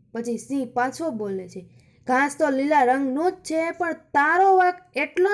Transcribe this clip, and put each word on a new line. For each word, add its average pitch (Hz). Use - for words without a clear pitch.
પછી 233
સિંહ 269
પાછો 269
બોલે 196
છે, 180
"ઘાસ 277
તો 302
લીલા 277
રંગનું 277
જ -
છે, 320
પણ 330
તારો 339
વાંક 359
એટલો 302